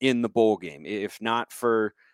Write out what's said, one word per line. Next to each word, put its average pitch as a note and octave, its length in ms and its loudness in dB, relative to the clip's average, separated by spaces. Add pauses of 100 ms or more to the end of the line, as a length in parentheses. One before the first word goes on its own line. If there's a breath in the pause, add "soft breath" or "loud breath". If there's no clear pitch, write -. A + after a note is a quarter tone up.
in B2 220 2
the A2+ 60 0
bowl G#2+ 280 4
game. D2+ 300 -12
I-, - 20 -12
if G2+ 320 -6
not A2+ 320 -2
for, A2+ 420 0 (200)